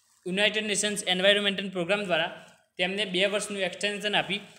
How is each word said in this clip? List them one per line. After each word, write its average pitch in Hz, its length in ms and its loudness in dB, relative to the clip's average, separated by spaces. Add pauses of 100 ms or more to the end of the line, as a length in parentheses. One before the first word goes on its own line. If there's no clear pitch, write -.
(280)
યુનાઇટેડ 208 380 2
નેશન્સ 208 380 0
એન્વાયરમેન્ટલ 196 640 2
પ્રોગ્રામ 185 340 -2
દ્વારા 175 420 -2 (320)
તેમને 190 280 0
બે 185 200 2
વર્ષનું 202 360 -2
એક્સટેન્શન 202 540 -2
આપી 180 240 0 (200)